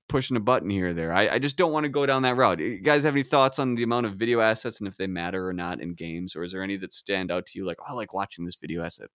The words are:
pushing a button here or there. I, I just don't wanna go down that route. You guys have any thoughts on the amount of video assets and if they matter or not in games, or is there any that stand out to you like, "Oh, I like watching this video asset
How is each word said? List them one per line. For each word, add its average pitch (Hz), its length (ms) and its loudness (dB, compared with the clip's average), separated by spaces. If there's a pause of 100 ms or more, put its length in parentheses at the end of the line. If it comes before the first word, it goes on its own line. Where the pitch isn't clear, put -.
pushing 131 300 0
a - 20 0
button 104 300 2
here 95 200 0
or 87 40 -2
there. 82 180 -2
I, 98 240 4
I 123 40 0
just 139 180 -2
don't 165 160 4
wanna 151 160 0
go 143 160 2
down 135 160 4
that 127 160 2
route. 101 220 6
You 101 200 -2
guys 147 240 4
have 147 100 2
any 139 100 2
thoughts 135 360 4
on 127 160 0
the 117 80 0
amount 120 220 0
of 101 100 -4
video 117 240 2
assets 110 400 2
and 101 80 -6
if 95 80 -10
they 95 120 -4
matter 92 420 -4
or - 40 -2
not 87 280 -4
in 85 140 -8
games, 85 400 -8
or 82 80 -6
is 87 100 -8
there 95 100 -6
any 98 140 -4
that 95 160 -10
stand 95 380 -4
out 90 160 -2
to - 120 -16
you 95 60 -6
like, 87 160 -4
"Oh, - 80 -16
I 139 40 -10
like 117 200 -10
watching 92 320 -6
this 87 100 -8
video 85 280 -8
asset - 340 -10